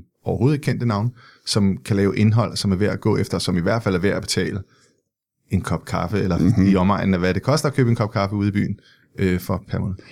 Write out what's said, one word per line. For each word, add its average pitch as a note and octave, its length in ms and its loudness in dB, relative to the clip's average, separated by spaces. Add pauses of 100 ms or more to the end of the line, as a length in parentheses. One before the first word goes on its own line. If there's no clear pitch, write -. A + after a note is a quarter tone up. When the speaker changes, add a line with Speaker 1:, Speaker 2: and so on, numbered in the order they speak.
(260)
Speaker 1:
overhovedet G2+ 300 0
ikke C#3+ 100 -6
kendte B2 200 -2
navne, A2+ 240 0 (360)
som G2 400 0
kan G#2+ 100 0
lave G2 220 2
indhold, G#2+ 380 2
som G2+ 160 -2
er F#2 40 2
værd G2 180 0
at G2 80 -8
gå G#2 160 2
efter, F#2 220 -2
som F2+ 180 -2
i F2 40 0
hvert G#2+ 220 0
fald G2 120 0
er F2+ 40 0
værd F2+ 160 0
at - 60 -4
betale G2 380 -4 (920)
en F#2 100 0
kop - 240 -4
kaffe, F2 340 -2
eller F#2+ 180 0
Speaker 2:
Mhm. F#2+ 300 4
Speaker 1:
i G2 80 4
omegnen F#2+ 380 2
af, F2+ 60 0
hvad F2+ 140 0
det F#2+ 100 -2
koster D3+ 260 0
at C3 60 -4
købe B2 140 2
en A#2 60 2
kop G#2+ 160 -2
kaffe G2 240 -2
ude G2+ 120 0
i G#2 40 2
byen, G2+ 240 -2 (440)
øh, F2+ 200 0
for F#2+ 320 -4
per F#2 80 -2
måned. F#2+ 160 -4 (160)